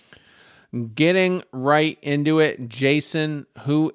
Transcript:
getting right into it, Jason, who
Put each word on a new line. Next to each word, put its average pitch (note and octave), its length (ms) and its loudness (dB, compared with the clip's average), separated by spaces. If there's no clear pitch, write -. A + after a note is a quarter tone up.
getting F3+ 560 2
right D3 500 0
into D3 380 0
it, C3+ 280 0
Jason, D3 800 -2
who D3+ 340 0